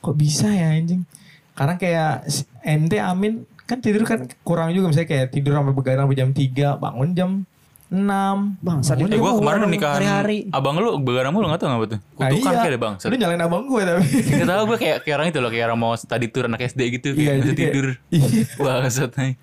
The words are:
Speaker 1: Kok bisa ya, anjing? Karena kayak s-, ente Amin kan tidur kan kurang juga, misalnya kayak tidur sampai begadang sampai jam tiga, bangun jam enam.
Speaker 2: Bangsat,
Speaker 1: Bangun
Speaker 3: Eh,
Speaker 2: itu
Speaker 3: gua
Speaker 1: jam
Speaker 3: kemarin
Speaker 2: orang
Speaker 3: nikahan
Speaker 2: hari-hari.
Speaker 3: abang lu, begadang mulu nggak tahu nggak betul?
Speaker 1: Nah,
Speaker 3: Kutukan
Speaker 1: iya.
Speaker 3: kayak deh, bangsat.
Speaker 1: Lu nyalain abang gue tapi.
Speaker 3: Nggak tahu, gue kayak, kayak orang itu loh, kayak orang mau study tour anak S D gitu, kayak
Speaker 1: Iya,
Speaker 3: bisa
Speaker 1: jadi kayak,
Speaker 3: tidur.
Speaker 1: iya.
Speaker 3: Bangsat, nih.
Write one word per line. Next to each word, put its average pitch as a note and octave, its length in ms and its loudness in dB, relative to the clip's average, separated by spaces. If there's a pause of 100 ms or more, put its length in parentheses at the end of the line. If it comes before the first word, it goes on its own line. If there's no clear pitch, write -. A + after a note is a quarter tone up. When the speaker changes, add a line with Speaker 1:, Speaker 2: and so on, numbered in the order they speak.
Speaker 1:
Kok D#3 120 -4
bisa D3+ 340 2
ya, F#3+ 240 2
anjing? E3 300 0 (500)
Karena D#3 260 -2
kayak E3 360 0 (140)
s-, - 180 -4 (160)
ente E3 380 0
Amin G3+ 420 -2 (220)
kan B3 160 -6
tidur A3 260 2
kan A3 160 -2 (220)
kurang E3 280 0
juga, F#3 160 2
misalnya D#3+ 220 2
kayak C#3 220 0
tidur C#3+ 240 0
sampai C#3 180 2
begadang C3+ 320 0
sampai C3+ 140 2
jam C3 120 2
tiga, C#3 460 0
bangun B2 360 -2
jam F3+ 180 0 (580)
enam. G3 680 0
Speaker 2:
Bangsat, C#3+ 400 0
Speaker 1:
Bangun D#3 80 2
Speaker 3:
Eh, G#3 40 0
Speaker 2:
itu A3 80 2
Speaker 3:
gua G3 120 2
Speaker 1:
jam A3 80 2
Speaker 3:
kemarin G#3 200 2
Speaker 2:
orang G#3 140 2
Speaker 3:
nikahan D3+ 240 0
Speaker 2:
hari-hari. D3+ 420 0 (120)
Speaker 3:
abang C#3 260 0
lu, A3+ 220 2
begadang B2+ 340 0
mulu G3+ 140 0
nggak D#3 120 0
tahu G3 120 -2
nggak A#2 120 0
betul? G#2+ 160 -4
Speaker 1:
Nah, - 280 -6
Speaker 3:
Kutukan G#3 240 2
Speaker 1:
iya. B3 80 2
Speaker 3:
kayak F3+ 140 2
deh, A#2+ 100 -2
bangsat. G#2 240 -4
Speaker 1:
Lu G#3+ 100 0
nyalain F3 240 0
abang E3+ 240 0
gue C4 180 0
tapi. F3 200 2 (320)
Speaker 3:
Nggak - 160 2
tahu, G3 160 2
gue A3 120 0
kayak, D#3 220 0
kayak D3 160 -2
orang D3+ 120 0
itu D#3 100 -2
loh, A#2+ 120 0
kayak A#2 160 -2
orang A#2 120 0
mau A#2 160 0
study A#2+ 340 -4
tour C3 180 -4
anak A#2 160 -4
S B2 120 -6
D C3 60 -4 (100)
gitu, B2 180 -4
kayak C#3 100 -2
Speaker 1:
Iya, D3 140 2
Speaker 3:
bisa C3+ 120 2
Speaker 1:
jadi C#3 100 2
kayak, C#3+ 180 0
Speaker 3:
tidur. C3+ 140 0 (240)
Speaker 1:
iya. D3 160 4 (320)
Speaker 3:
Bangsat, B2+ 560 0
nih. C3 180 -2 (100)